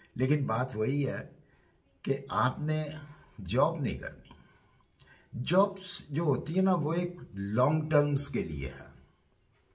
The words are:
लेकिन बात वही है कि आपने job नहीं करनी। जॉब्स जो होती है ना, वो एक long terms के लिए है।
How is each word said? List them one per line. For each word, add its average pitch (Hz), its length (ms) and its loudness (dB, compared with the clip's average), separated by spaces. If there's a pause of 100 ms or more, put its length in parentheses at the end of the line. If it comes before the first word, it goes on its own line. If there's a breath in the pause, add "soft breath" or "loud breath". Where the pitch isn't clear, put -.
(160 soft breath)
लेकिन 131 300 2
बात 113 280 -2
वही 131 280 0
है 104 340 -6 (680 soft breath)
कि - 260 -2
आपने 151 680 -2 (400 loud breath)
job 139 420 0
नहीं 80 160 -2
करनी। - 360 -14 (1000 loud breath)
जॉब्स - 760 0
जो 165 120 0
होती 151 300 2
है 190 80 4
ना, 190 120 6
वो 151 200 0
एक 175 400 -4
long 123 560 2
terms 147 380 2
के 101 140 -2
लिए 71 260 -6
है। - 180 -12 (880)